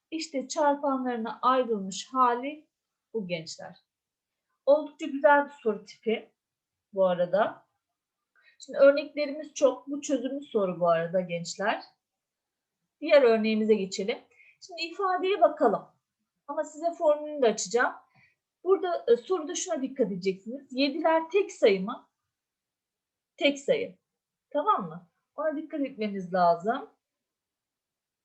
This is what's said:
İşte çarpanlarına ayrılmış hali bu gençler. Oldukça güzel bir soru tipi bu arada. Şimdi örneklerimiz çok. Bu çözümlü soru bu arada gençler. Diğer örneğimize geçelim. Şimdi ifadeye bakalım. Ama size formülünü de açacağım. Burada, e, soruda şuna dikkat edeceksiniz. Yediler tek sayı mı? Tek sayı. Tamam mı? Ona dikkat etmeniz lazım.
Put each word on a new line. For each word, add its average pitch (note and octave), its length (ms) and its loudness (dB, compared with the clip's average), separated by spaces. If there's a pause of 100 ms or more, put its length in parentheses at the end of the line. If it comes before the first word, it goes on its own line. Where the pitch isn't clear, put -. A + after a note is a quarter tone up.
(100)
İşte C#4+ 380 -6
çarpanlarına C4+ 920 -2
ayrılmış A3+ 720 0
hali C4 560 0 (440)
bu G#3+ 140 -6
gençler. E3 500 -10 (920)
Oldukça D4+ 400 2
güzel C#4+ 380 4
bir C#4+ 60 -14
soru G3+ 340 -6
tipi - 480 -6 (600)
bu F#3+ 140 2
arada. F3+ 600 0 (920)
Şimdi - 200 -10
örneklerimiz C#4+ 760 2
çok. C4+ 340 0
Bu C#4+ 120 -6
çözümlü C#4 440 -4
soru F3+ 360 -2
bu F3 80 2
arada E3+ 320 0
gençler. F3+ 640 -6 (1160)
Diğer D4 220 6
örneğimize A3 520 4
geçelim. F#3+ 440 -4 (420)
Şimdi E4+ 220 -12
ifadeye F#4 580 -2
bakalım. D4 420 2 (640)
Ama D4+ 180 -6
size D#4 340 -6
formülünü D4+ 440 0
de A#3+ 40 6
açacağım. A3 480 0 (680)
Burada, F4+ 440 0
e, A#3+ 80 6
soruda E4+ 380 -4
şuna D#4 280 -6
dikkat B3+ 240 -2
edeceksiniz. F#3+ 640 -6
Yediler D#4+ 520 0 (100)
tek F#4+ 200 0
sayı G3 320 2
mı? - 240 -12 (1300)
Tek C#4+ 200 2
sayı. C3+ 400 -2 (520)
Tamam D4+ 380 -2
mı? E3 200 -16 (280)
Ona D4+ 200 -4
dikkat D#4 240 -8
etmeniz G3+ 540 -6
lazım. F3+ 560 0 (1300)